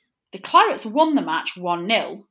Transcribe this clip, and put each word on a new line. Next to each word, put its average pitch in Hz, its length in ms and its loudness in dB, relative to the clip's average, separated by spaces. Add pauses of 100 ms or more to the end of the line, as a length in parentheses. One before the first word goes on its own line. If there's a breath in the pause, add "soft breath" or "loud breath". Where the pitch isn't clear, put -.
(320 soft breath)
The 190 80 -14
Clarets - 440 2
won 294 300 2
the 262 80 2
match 160 340 -4
one 175 300 -4
nil, 202 440 -2